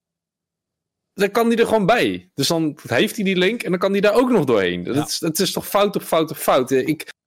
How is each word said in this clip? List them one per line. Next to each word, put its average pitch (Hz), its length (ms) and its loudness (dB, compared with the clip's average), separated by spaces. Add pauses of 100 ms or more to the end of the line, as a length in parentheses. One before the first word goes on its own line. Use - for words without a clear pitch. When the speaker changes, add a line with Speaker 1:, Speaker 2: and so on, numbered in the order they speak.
(1120)
Speaker 1:
dan 196 180 -2
kan 233 180 2
die 233 80 2
er 233 100 2
gewoon 214 180 2
bij. 143 480 0
Dus 135 140 -2
dan 160 300 -2 (100)
heeft 170 280 0
hij 202 100 -4
die 190 120 0
link 196 260 0
en - 60 -6
dan 180 100 0
kan 196 120 0
die 202 100 0
daar 208 120 4
ook 247 160 4
nog 190 160 2
doorheen. 90 380 2
Speaker 2:
Ja. 95 100 -4
Speaker 1:
Het 143 160 -2
is, - 100 -6
het 165 200 -4
is 185 120 -2
toch - 160 -10
fout 202 280 0
op - 60 -6
fout 160 300 0
op 147 60 -12
fout. 143 340 0
Ik, 135 380 -2 (180)